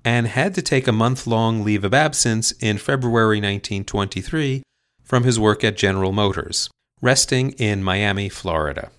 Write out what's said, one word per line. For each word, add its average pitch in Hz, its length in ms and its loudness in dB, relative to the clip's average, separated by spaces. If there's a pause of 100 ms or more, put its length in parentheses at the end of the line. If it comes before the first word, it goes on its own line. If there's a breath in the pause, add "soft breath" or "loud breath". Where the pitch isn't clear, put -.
and 117 240 0
had 165 280 -2
to - 60 -2
take 135 260 0
a 117 60 2
month-long 113 680 0
leave 104 200 0
of 101 100 0
absence 131 600 0
in 107 240 -2
February 117 640 2
nineteen 101 420 -4
twenty-three 131 800 -4 (400)
from 123 200 2
his 120 160 2
work 107 240 4
at 104 140 0
General 95 340 2
Motors, 95 580 -2 (320)
resting 127 500 2
in 104 320 -2
Miami, 98 460 0
Florida. 78 680 -4